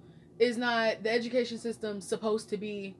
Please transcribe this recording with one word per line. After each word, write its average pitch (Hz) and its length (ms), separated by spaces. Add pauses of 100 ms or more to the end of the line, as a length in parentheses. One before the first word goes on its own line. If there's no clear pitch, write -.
(400)
is 233 180
not 233 460
the 220 80
education 233 460
system 214 440
supposed 220 480
to 208 80
be 202 420